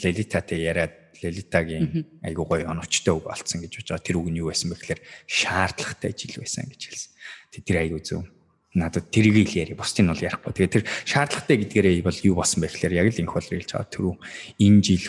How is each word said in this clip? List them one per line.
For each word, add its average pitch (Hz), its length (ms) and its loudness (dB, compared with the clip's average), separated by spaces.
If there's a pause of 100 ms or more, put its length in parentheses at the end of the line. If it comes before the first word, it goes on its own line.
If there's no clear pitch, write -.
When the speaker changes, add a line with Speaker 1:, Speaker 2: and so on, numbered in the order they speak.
Speaker 1:
Лолитатай 90 580 -2
яриад, 82 320 0 (280)
Лолитагийн 85 640 -2
Speaker 2:
Мгм. 160 160 -2 (240)
Speaker 1:
айгуу 82 200 -4
гоё 82 240 0
оновчтой 85 460 -2
үг - 140 -6
олцсон - 320 -8
гэж - 160 -14
бодож - 120 -12
байгаа. 80 160 -8
Тэр 90 120 -2
үг 85 120 -2
нь 82 120 -4
юу 82 80 -4
байсан 85 240 -4
бэ - 80 -10
гэхээр - 200 -8 (280)
шаардлагатай - 880 -2
жил - 240 -12
байсан - 280 -8
гэж - 200 -20
хэлсэн. - 200 -14 (440)
Тэ-, 104 120 -16
тэр 90 200 2
айгуу 80 160 -4
зөв. 87 200 -6 (520)
Надад 85 380 -2
тэрийг 107 400 6
л 87 80 -2
яриа, 78 160 -4
бусдыг - 300 0
нь 85 80 2
бол 80 100 -4
ярихгүй. - 320 -6
Тэгээ 92 160 2
тэр 113 120 2 (200)
шаардлагатай - 560 2
гэдгээрээ 95 460 4
бол 87 180 0
юу 95 160 6
болсон - 240 0
бэ 78 80 -2
гэхээр 85 240 -2
яг 90 160 4
л 120 100 -4
инх 82 140 -4
бол - 80 -2
хэлж - 320 -8
байгаа. - 160 -6
Түрүү 95 220 -2 (500)
энэ 101 180 10
жил 92 280 2